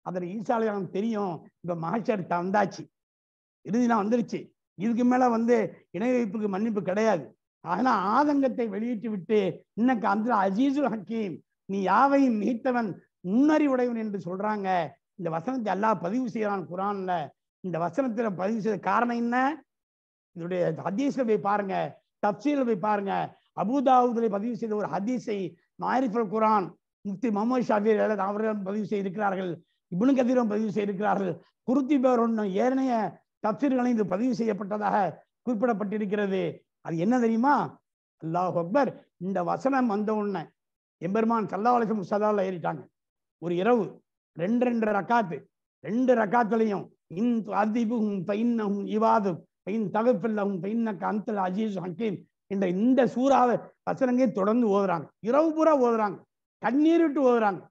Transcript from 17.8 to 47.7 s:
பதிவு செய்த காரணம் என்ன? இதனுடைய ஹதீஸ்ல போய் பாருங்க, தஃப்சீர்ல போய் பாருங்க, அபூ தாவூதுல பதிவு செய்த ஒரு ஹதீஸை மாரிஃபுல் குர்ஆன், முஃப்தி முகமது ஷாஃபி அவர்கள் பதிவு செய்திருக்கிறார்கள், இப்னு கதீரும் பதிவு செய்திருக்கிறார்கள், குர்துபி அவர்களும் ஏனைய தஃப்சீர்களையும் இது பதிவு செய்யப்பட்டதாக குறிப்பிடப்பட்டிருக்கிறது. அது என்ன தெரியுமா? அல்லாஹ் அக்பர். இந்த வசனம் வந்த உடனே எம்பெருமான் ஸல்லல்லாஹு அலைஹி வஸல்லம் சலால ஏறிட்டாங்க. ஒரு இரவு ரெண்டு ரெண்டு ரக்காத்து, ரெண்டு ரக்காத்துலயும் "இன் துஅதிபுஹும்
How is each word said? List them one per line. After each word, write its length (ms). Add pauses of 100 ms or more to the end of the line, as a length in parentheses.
பதிவு 240
செய்த 180
காரணம் 380
என்ன? 480 (680)
இதனுடைய 440
ஹதீஸ்ல 500
போய் 120
பாருங்க, 640 (240)
தஃப்சீர்ல 380
போய் 120
பாருங்க, 640 (220)
அபூ 200
தாவூதுல 480
பதிவு 280
செய்த 180
ஒரு 120
ஹதீஸை 680 (240)
மாரிஃபுல் 540
குர்ஆன், 340 (380)
முஃப்தி 260
முகமது 380
ஷாஃபி 220 (280)
அவர்கள் 500
பதிவு 180
செய்திருக்கிறார்கள், 680 (400)
இப்னு 260
கதீரும் 340
பதிவு 180
செய்திருக்கிறார்கள், 600 (340)
குர்துபி 440
அவர்களும் 440
ஏனைய 380 (540)
தஃப்சீர்களையும் 500
இது 100
பதிவு 280
செய்யப்பட்டதாக 600 (460)
குறிப்பிடப்பட்டிருக்கிறது. 1000 (380)
அது 180
என்ன 220
தெரியுமா? 340 (680)
அல்லாஹ் 400
அக்பர். 280 (260)
இந்த 260
வசனம் 440
வந்த 280
உடனே 280 (600)
எம்பெருமான் 440
ஸல்லல்லாஹு 300
அலைஹி 120
வஸல்லம் 240
சலால 360
ஏறிட்டாங்க. 340 (600)
ஒரு 140
இரவு 280 (520)
ரெண்டு 280
ரெண்டு 220
ரக்காத்து, 500 (480)
ரெண்டு 300
ரக்காத்துலயும் 720 (220)
"இன் 280 (100)
துஅதிபுஹும் 840